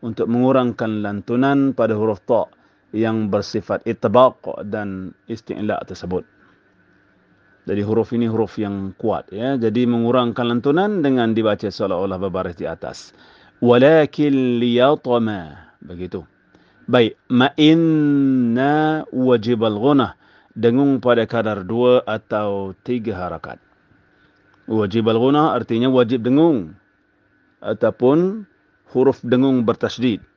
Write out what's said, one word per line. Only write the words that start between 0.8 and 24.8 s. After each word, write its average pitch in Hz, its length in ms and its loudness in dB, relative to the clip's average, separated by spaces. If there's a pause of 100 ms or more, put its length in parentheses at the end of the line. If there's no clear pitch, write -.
lantunan 127 720 -2
pada 110 240 0
huruf 107 320 -2
ta 110 160 2 (480)
yang 110 400 -2
bersifat 101 560 -4
itbaq 120 800 0
dan 98 560 -10
isti'la 107 640 -8
tersebut. 90 320 -6 (1500)
Jadi, 104 160 -2
huruf 110 320 0
ini 117 160 0
huruf 110 240 -2
yang 101 400 -6
kuat, 98 320 -4
ya. 123 320 -6
Jadi, 113 240 0
mengurangkan 120 720 0
lantunan 165 480 0
dengan 123 320 0
dibaca 107 320 -2
seolah-olah 98 480 -4
berbaris 90 400 -6
di - 80 -12
atas. 76 480 -12 (480)
Walakin 131 1040 2
liyatama. 120 1040 0 (160)
Begitu. 87 400 -12 (640)
Baik, 120 400 2
ma'inna 147 1800 2
wajibal 120 640 0
gunah. 120 400 2 (400)
Dengung 123 480 2
pada 117 240 2
kadar 107 400 -4
dua 123 400 4
atau 104 640 -4 (160)
tiga 113 320 -4
harakat. 82 400 -10 (1120)
Wajibal 110 480 0